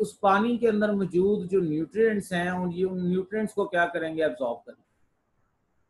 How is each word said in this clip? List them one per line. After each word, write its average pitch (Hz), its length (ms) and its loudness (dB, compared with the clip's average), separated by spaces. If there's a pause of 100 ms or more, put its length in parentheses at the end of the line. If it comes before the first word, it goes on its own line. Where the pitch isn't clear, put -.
उस - 200 -4
पानी 208 360 4
के 233 100 2
अंदर 208 240 2
मौजूद 185 560 0
जो 190 140 0
nutrients 190 720 0
हैं 180 180 -2
उन, 180 200 -2
ये 180 120 -2
उन 185 240 -2
nutrients 196 460 -2
को 202 120 0
क्या 175 200 2
करेंगे, 160 380 -2
absorb 131 340 -2
करेंगे, - 260 -20 (1080)